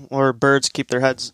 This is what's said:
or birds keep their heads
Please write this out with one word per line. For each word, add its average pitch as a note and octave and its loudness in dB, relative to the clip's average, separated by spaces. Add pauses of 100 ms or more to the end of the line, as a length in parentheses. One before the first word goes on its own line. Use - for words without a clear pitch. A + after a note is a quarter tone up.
or C3+ 2
birds C#3 2
keep - -8
their B2 0
heads C3 -2